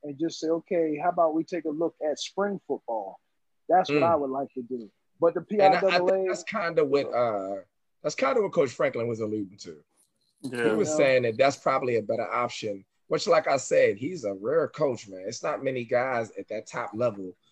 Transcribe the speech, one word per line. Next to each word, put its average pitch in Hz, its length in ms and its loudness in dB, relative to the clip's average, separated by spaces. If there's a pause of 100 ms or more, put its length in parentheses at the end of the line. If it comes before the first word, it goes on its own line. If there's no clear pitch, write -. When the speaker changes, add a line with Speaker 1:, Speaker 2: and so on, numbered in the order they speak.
Speaker 1:
and 143 140 -10
just 160 220 -2
say, 160 80 -2
"Okay, 165 540 0
how 175 80 2
about 165 240 2
we 160 100 0
take 170 200 -6
a 160 60 -2
look 156 240 -2 (140)
at 143 100 -2
spring 196 500 -4
football?" 110 500 -6 (500)
That's 180 220 4
what 147 120 2
Speaker 2:
Mm. 170 80 4
Speaker 1:
I 165 60 4
would 139 140 -2
like 135 240 -6
to 131 80 -8
do. 117 280 -10 (300)
But 170 140 4
the 170 100 -4 (160)
Speaker 2:
And 190 140 8
I, 175 40 2
I - 20 2
Speaker 1:
P 185 60 2
I 190 40 6
double 180 180 4
A, 190 40 4
Speaker 2:
think 190 160 0
that's 180 160 -4
kinda 170 400 0
what, 139 280 0
uh, 104 440 0 (460)
that's 151 120 -4
kinda 262 260 0
what 190 120 0
Coach 147 180 2
Franklin 123 380 -2
was 113 120 -4
alluding 107 380 -6
to. 82 180 -16 (640)
Speaker 3:
Yeah. 120 280 0
Speaker 2:
He 110 60 2
was 104 140 2
Speaker 1:
Yeah. 151 60 0
Speaker 2:
saying 131 280 4
that 113 120 -2
that's 135 200 4
probably 131 400 0
a 110 60 0
better 113 300 -4
option, 113 520 -4 (240)
which, - 180 -2
like 160 200 4
I 143 100 2
said, 123 400 4
he's 139 280 -8
a 98 100 -2
rare 131 340 0
coach, 135 400 -2
man. 92 180 -14
It's 120 160 -10
not 151 200 -4
many 131 220 -4
guys 120 540 0
at 98 100 -12
that 110 180 -8
top 120 280 -8
level 101 420 -4 (160)